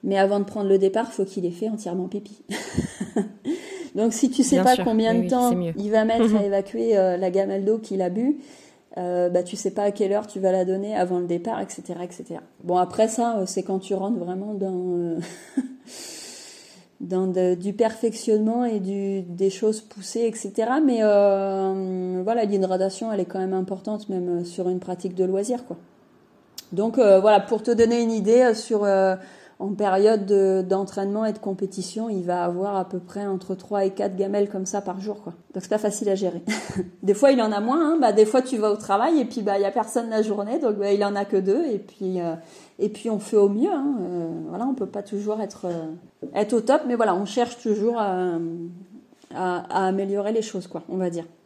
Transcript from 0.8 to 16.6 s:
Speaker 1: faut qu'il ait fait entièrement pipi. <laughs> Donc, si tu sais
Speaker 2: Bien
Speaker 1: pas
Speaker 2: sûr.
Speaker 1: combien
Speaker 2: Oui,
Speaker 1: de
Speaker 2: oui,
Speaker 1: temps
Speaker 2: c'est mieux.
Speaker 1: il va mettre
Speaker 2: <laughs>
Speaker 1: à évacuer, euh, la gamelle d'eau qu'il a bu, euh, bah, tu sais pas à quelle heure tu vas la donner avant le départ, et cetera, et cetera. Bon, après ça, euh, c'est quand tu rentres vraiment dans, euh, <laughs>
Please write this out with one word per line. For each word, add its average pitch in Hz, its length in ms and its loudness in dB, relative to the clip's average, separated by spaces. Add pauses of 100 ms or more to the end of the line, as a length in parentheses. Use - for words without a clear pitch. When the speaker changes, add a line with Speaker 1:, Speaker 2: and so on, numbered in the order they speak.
Speaker 1:
faut 196 120 -2
qu'il 190 220 -6
ait 170 40 -2
fait 196 180 -6
entièrement 185 400 -6
pipi. - 400 -12
<laughs> - 1500 -6
Donc, 320 180 2
si 285 180 0
tu - 120 0
sais - 140 4
Speaker 2:
Bien 185 80 4
Speaker 1:
pas 254 100 6
Speaker 2:
sûr. 196 100 -2
Speaker 1:
combien 226 280 2
Speaker 2:
Oui, 233 60 4
Speaker 1:
de 233 60 2
Speaker 2:
oui, - 40 -4
Speaker 1:
temps 247 220 2
Speaker 2:
c'est - 40 2
mieux. 175 220 -2
Speaker 1:
il 208 140 -4
va 220 140 4
mettre 226 320 4
Speaker 2:
<laughs> 208 40 4
Speaker 1:
à 202 40 2
évacuer, 202 520 0
euh, 185 200 4
la 185 140 0
gamelle 196 340 0
d'eau 214 140 2
qu'il 202 240 -4
a 180 60 2
bu, 240 300 0 (580)
euh, 180 320 0
bah, 175 140 2
tu 180 120 -8
sais 190 160 -4
pas 202 140 -4
à 202 60 2
quelle 202 220 0
heure 214 140 -2
tu - 140 -10
vas 190 100 4
la 185 140 2
donner 196 320 -2
avant 180 220 0
le 180 80 -2
départ, 175 340 -4
et 196 80 -6
cetera, 175 360 -10
et 180 60 -12
cetera. - 300 -14 (240)
Bon, 180 140 2
après 180 280 2
ça, 233 320 0
euh, 185 80 -2
c'est 190 160 -4
quand 190 160 -2
tu 190 160 -4
rentres 196 240 -2
vraiment 185 360 -6
dans, 180 420 -2
euh, 170 240 -2 (360)
<laughs> - 1400 -14